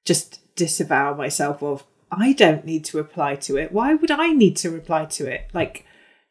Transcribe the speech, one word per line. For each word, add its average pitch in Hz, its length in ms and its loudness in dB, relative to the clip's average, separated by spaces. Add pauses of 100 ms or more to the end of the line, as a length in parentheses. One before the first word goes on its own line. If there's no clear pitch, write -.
just - 360 -2 (140)
disavow 147 600 -2
myself 147 480 -4
of. 143 200 -6 (280)
I 220 220 2
don't 160 320 4
need 160 200 -4
to - 120 -8
reply 151 400 -4
to 139 200 -4
it. 160 140 -6
Why 247 240 2
would 311 160 0
I 311 220 0
need 208 240 6
to 175 120 -4
reply 160 360 -2
to 151 200 -8
it? - 280 -8
Like, - 320 -4 (460)